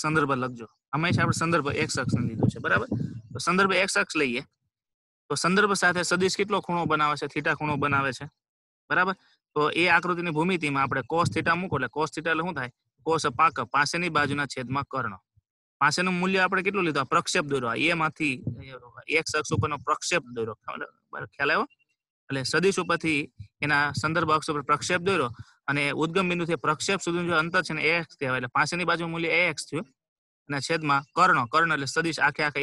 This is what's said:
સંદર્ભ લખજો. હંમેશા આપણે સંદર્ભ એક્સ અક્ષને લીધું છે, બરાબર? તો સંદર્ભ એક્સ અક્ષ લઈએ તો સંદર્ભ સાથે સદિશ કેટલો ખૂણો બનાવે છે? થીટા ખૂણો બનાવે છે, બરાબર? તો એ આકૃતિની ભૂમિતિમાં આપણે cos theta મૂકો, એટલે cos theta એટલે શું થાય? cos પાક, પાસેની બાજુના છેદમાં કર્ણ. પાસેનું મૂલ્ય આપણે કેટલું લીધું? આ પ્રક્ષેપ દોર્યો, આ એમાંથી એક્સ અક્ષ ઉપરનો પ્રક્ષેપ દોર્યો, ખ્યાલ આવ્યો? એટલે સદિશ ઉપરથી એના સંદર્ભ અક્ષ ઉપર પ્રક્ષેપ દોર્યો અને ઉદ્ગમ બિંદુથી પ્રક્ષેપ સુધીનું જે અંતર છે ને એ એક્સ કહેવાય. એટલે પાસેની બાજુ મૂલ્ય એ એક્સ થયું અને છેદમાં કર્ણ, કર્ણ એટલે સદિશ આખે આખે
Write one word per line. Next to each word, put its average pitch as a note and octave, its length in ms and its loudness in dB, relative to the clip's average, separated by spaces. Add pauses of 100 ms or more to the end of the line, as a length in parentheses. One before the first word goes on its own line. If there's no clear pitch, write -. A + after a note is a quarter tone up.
સંદર્ભ D3+ 280 2 (100)
લખજો. A#2+ 240 -6 (280)
હંમેશા E3 280 2
આપણે E3 180 2
સંદર્ભ E3 280 2 (140)
એક્સ D#3 200 -4
અક્ષને - 260 0
લીધું - 240 0
છે, - 120 -6
બરાબર? G3 240 0 (440)
તો - 140 -10
સંદર્ભ F#3+ 360 4
એક્સ G3 200 -2
અક્ષ - 180 -4
લઈએ B2+ 220 0 (840)
તો D3 140 -2
સંદર્ભ G3 400 4
સાથે F3+ 280 4
સદિશ F3+ 300 2
કેટલો G3+ 240 0
ખૂણો E3+ 260 0
બનાવે D3+ 300 2
છે? D3 120 -4
થીટા D3+ 260 0
ખૂણો D3+ 240 -2
બનાવે C#3 360 2
છે, C#3+ 80 -12 (640)
બરાબર? F3+ 240 2 (400)
તો D3 60 0 (220)
એ - 20 4 (100)
આકૃતિની F3 420 0
ભૂમિતિમાં D3+ 480 0
આપણે C3+ 180 -2 (100)
cos E3 220 2
theta E3 260 0
મૂકો, E3 180 -4
એટલે B2+ 180 -2
cos D#3 180 -2
theta E3 160 -4
એટલે D#3+ 160 0
શું F3+ 120 -6
થાય? B2+ 140 -8 (340)
cos D#3 180 0 (140)
પાક, D#3+ 180 6 (180)
પાસેની E3 420 0
બાજુના C#3+ 380 0
છેદમાં C3 380 -6
કર્ણ. A#2 240 -4 (640)
પાસેનું F3 400 2
મૂલ્ય F#3+ 220 2
આપણે F#3 240 2
કેટલું G3 200 0
લીધું? C#3+ 200 0
આ - 80 -6
પ્રક્ષેપ E3+ 380 0
દોર્યો, B2 200 -2
આ A#2+ 80 -2 (140)
એમાંથી D#3 400 -2 (840)
એક્સ D#3+ 200 -4
અક્ષ D3+ 180 -4
ઉપરનો D3+ 200 -2 (100)
પ્રક્ષેપ D#3 360 0 (140)
દોર્યો, A2+ 260 -6
ખ્યાલ - 880 -8
આવ્યો? F#3 160 0 (600)
એટલે C3+ 160 -4
સદિશ F3+ 380 2
ઉપરથી E3 380 0 (440)
એના D3 200 2 (160)
સંદર્ભ D#3+ 360 2
અક્ષ D3+ 160 -2
ઉપર D3 180 -2
પ્રક્ષેપ F3+ 380 0
દોર્યો D3+ 220 2 (380)
અને C#3+ 140 0 (200)
ઉદ્ગમ E3 280 0
બિંદુથી E3+ 360 -2
પ્રક્ષેપ F3 380 0
સુધીનું F3 260 -2
જે E3+ 120 2
અંતર E3+ 240 0
છે D#3+ 80 -6
ને D3+ 160 -4
એ - 80 4
એક્સ - 200 -8
કહેવાય. B2+ 220 -2
એટલે B2 160 -6
પાસેની E3 340 0
બાજુ E3+ 240 -2
મૂલ્ય E3 240 -2
એ F3 120 4
એક્સ - 180 -8
થયું D#3 180 -6 (640)
અને C#3+ 180 -4
છેદમાં D3+ 360 0 (140)
કર્ણ, D#3+ 360 4
કર્ણ D#3+ 240 4
એટલે C#3 180 -4
સદિશ D#3+ 320 0
આખે D3+ 180 0
આખે C#3+ 180 -2